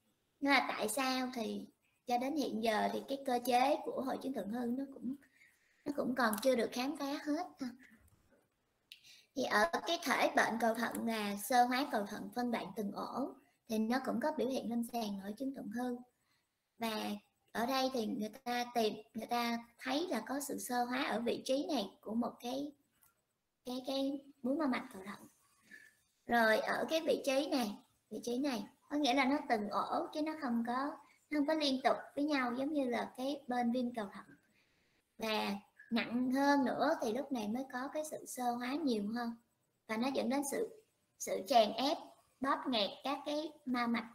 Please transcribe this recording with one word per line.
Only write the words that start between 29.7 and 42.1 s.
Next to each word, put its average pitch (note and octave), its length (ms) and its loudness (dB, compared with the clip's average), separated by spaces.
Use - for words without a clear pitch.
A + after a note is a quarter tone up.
chứ D4+ 80 -2
nó D#4 180 -2
không A#3 260 0
có, C4+ 300 -2
nó D4+ 80 0
không C#4+ 80 4
có D#4 80 4
liên C#4 300 2
tục A3+ 120 6
với C#4+ 80 0
nhau C4+ 340 0
giống C#4 140 -2
như C#4+ 120 2
là A3+ 320 -2
cái C#4 300 -4
bên A#3+ 260 0
viêm A#3+ 220 0
cầu G#3 200 -4
thận. - 220 -18
Và G#3+ 360 0
nặng B3 420 0
hơn C#4 320 6
nữa C4 380 2
thì A#3 100 0
lúc C4+ 200 -2
này G#3+ 160 -2
mới B3 240 -2
có C4 160 -4
cái D4+ 220 -4
sự - 160 -10
xơ A#3+ 260 -2
hóa B3 220 -2
nhiều A#3+ 400 2
hơn, A#3 220 -4
và A3 80 -2
nó A#3+ 180 2
dẫn A3 140 0
đến C#4 220 2
sự, - 340 -4
sự G3 300 -4
chèn A3 240 8
ép, D4 240 2